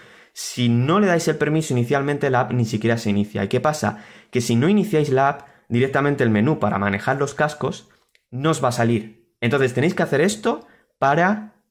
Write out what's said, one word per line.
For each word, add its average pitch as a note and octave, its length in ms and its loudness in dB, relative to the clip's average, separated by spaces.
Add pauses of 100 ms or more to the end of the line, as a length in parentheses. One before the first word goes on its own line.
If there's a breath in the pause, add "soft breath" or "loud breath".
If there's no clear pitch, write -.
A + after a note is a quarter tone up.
(320 loud breath)
Si - 360 -4
no B2+ 320 2
le G#3 80 2
dais E3+ 200 0
el D#3 80 0
permiso D3+ 380 0
inicialmente, C#3 560 0
la B2 100 2
app - 120 -2
ni A#2+ 120 2
siquiera A2 320 0
se A2 140 -4
inicia. G2+ 340 -2
¿Y G2 40 -4
qué B2 120 0
pasa? D3+ 440 -2 (260 loud breath)
Que - 100 -2
si A#2 160 0
no C3+ 120 2
iniciáis D#3 420 2
la C3+ 180 2
app, C#3+ 200 -6 (200 loud breath)
directamente C3+ 540 0
el A2+ 80 2
menú A2 280 2
para G2+ 200 -2
manejar G2+ 400 -2
los C#3 160 -4
cascos D3+ 560 -4 (400 soft breath)
no C3 200 -2
os D3 120 -2
va C3 60 2
a A#2+ 40 -2
salir. A#2 680 -2
Entonces B2 340 0
tenéis F3+ 200 0
que - 80 -2
hacer D3+ 180 0
esto G#3+ 460 -2 (320 soft breath)
para F3 720 0